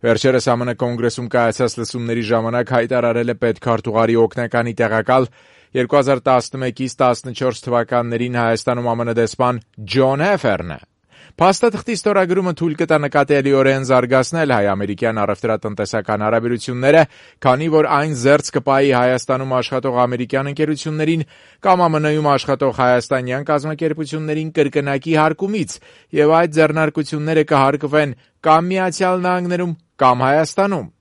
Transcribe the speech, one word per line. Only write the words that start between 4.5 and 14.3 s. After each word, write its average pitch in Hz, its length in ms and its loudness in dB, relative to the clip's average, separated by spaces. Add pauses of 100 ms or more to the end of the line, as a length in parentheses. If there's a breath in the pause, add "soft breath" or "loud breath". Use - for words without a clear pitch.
տեղակալ 117 480 2 (540 soft breath)
երկու 127 180 2
հազար 131 320 2
տասնմեկից 127 720 -2
տասնչորս 123 640 -2
թվականներին 120 720 -2
Հայաստանում 120 560 0
ամն 117 240 -4
դեսպան 123 420 0 (300)
Ջոն 135 380 2
Հեֆերնը։ 90 500 -2 (640 soft breath)
Փաստաթղթի 202 540 0
ստորագրումը 185 580 0
թույլ 165 220 -4
կտա 160 240 0
նկատելիորեն 139 880 2
զարգացնել 131 640 2